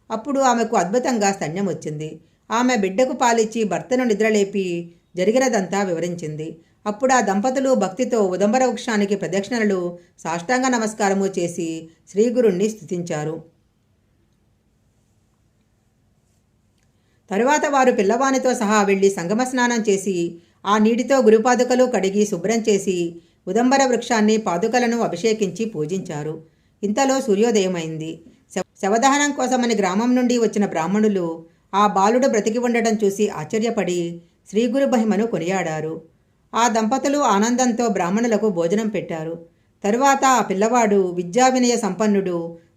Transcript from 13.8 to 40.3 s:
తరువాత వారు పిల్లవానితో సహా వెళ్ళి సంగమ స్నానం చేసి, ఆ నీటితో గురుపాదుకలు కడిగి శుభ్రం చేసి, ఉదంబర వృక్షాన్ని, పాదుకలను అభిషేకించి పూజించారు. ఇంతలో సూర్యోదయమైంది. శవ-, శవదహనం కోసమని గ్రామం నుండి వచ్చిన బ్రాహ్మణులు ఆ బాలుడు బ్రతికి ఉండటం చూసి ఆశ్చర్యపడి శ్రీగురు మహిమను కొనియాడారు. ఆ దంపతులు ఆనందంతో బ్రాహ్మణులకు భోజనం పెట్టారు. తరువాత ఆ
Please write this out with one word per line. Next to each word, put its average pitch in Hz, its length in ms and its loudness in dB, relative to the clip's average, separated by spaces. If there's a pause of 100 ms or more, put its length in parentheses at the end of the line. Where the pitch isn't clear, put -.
తరువాత 277 340 2
వారు 269 260 4
పిల్లవానితో 247 640 2
సహా 208 300 2
వెళ్ళి 196 260 0
సంగమ 196 340 -2
స్నానం 240 460 -2
చేసి, 185 460 -2 (300)
ఆ 202 120 2
నీటితో 240 440 2
గురుపాదుకలు 247 640 4
కడిగి 202 400 0
శుభ్రం 208 340 -2 (100)
చేసి, 180 520 -2 (260)
ఉదంబర 254 380 2
వృక్షాన్ని, 220 520 2
పాదుకలను 226 640 0
అభిషేకించి 208 640 -2
పూజించారు. 156 760 -6 (420)
ఇంతలో 262 380 2
సూర్యోదయమైంది. 185 1000 0 (340)
శవ-, 185 80 -4 (180)
శవదహనం 269 500 2
కోసమని 247 440 0
గ్రామం 208 400 0
నుండి 247 220 2
వచ్చిన 220 280 0
బ్రాహ్మణులు 180 800 0 (300)
ఆ 208 120 4
బాలుడు 208 400 2
బ్రతికి 220 300 0
ఉండటం 226 460 0
చూసి 202 260 0
ఆశ్చర్యపడి 175 920 -4 (280)
శ్రీగురు 240 360 0
మహిమను 220 420 2
కొనియాడారు. 165 720 -4 (540)
ఆ 226 120 2
దంపతులు 240 500 0
ఆనందంతో 240 680 2
బ్రాహ్మణులకు 208 640 0
భోజనం 175 400 -2
పెట్టారు. 165 560 -8 (380)
తరువాత 269 420 2
ఆ 254 160 4